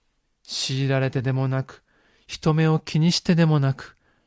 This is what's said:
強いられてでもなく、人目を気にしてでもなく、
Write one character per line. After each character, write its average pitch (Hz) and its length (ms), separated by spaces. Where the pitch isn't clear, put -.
強 135 420
い - 20
ら 135 100
れ 131 120
て 135 100
で 131 120
も 131 140
な 131 160
く、 - 200
人 - 280
目 160 140
を 160 100
気 - 200
に 170 140
し - 80
て 185 140
で 165 100
も 151 160
な 135 140
く、 - 240